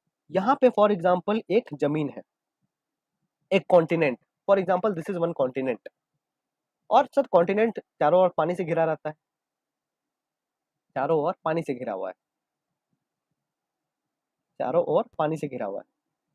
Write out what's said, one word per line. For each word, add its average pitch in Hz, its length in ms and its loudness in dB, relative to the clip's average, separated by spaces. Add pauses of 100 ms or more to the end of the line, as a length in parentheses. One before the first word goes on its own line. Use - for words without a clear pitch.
(300)
यहाँ 190 320 0
पे 254 80 6
for 208 220 4
example 185 500 0 (100)
एक 226 180 0 (120)
जमीन 147 280 -2
है, - 120 -14 (1300)
एक 190 220 2
continent, 165 440 4 (300)
for 196 100 4
example 185 380 -2
this 165 140 -8
is 180 100 -6
one 165 220 -2
continent, 127 480 -4 (1000)
और 247 260 2
sir 277 160 0
continent 196 480 0 (200)
चारों 160 220 4
ओर 180 160 2
पानी 170 180 -2
से 190 80 -6
घिरा 165 220 -2
रहता 156 240 -6
है, 156 60 -10 (1800)
चारों 165 260 0
ओर 165 140 -4 (100)
पानी 165 180 -2
से 139 100 -8
घिरा 113 200 -8
हुआ 95 160 -8
है, 92 40 -12 (2500)
चारों 135 260 0
ओर 180 200 0 (120)
पानी 156 200 -2
से 147 100 -8
घिरा 120 180 -10
हुआ 101 140 -10
है, - 60 -16 (500)